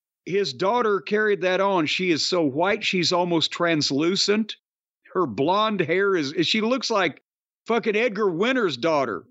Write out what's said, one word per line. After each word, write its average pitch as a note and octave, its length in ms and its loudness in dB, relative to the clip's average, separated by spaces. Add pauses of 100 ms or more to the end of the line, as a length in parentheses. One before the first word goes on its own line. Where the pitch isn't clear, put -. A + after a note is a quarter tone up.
(280)
his F3+ 260 -2
daughter G3+ 480 0
carried G#3 400 0
that F#3 200 2
on. F#3+ 240 2
She F#3 240 -2
is D3+ 160 0
so F3+ 160 0
white, F3 420 0
she's F3+ 300 0
almost F3 380 0
translucent. E3+ 1040 0 (580)
Her F3+ 140 0
blonde F#3 540 0
hair F#3+ 340 0
is, D3 180 -2 (140)
she A3 140 0
looks A#3 280 -2
like F#3+ 320 -2 (460)
fucking A3 280 0
Edgar G#3+ 360 0
Winter's G#3 440 0
daughter B2 560 -2